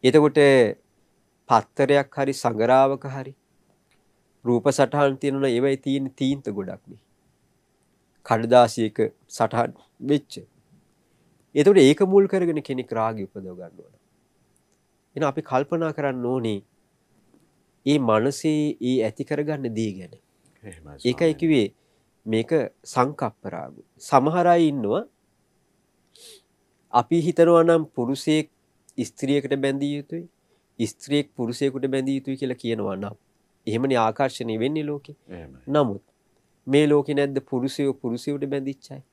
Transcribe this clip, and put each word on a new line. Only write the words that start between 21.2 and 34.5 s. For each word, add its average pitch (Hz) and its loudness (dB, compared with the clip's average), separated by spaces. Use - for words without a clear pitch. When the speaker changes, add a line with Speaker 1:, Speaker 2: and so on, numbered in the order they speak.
Speaker 1:
කිව්වේ 151 2
මේක 110 -2
සංකප්ප - -4
රාගය. 76 -14
සමහර 156 2
අය 170 4
ඉන්නවා 139 -2
අපි 165 2
හිතනවා 165 4
නම් 165 2
පුරුෂයෙක් 143 -2
ස්ත්‍රියකට 139 -4
බැඳිය 139 -4
යුතුයි, 165 -10
ස්ත්‍රියෙක් 139 -4
පුරුෂයෙකුට 131 -4
බැඳිය 135 -4
යුතුයි 135 -8
කියලා 127 -8
කියනවා 107 -4
නම් 101 -10
එහෙමනේ 123 -2
ආකර්ෂණය 113 -2